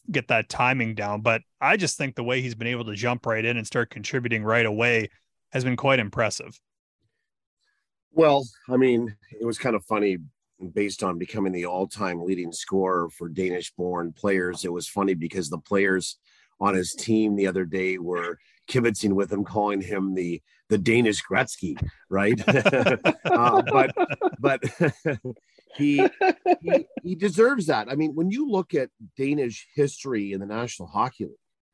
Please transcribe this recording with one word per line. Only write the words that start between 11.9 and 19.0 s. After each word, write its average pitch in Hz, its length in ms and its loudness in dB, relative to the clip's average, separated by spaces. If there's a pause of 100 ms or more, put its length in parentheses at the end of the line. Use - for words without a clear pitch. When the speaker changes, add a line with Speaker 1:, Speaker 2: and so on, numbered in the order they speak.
Speaker 2:
leading 87 280 -4
scorer 92 580 -2
for 85 180 -12
Danish-born 90 840 -4
players. 90 500 -2
It 87 80 -4
was 85 160 -6
funny 98 260 0
because 82 360 -4
the 85 80 -6
players 95 600 0 (420)
on 98 160 2
his 92 180 -2
team 110 420 2
the 98 120 2
other 92 180 0
day 92 320 -2
were 87 400 -6 (320)
kibitzing 113 440 2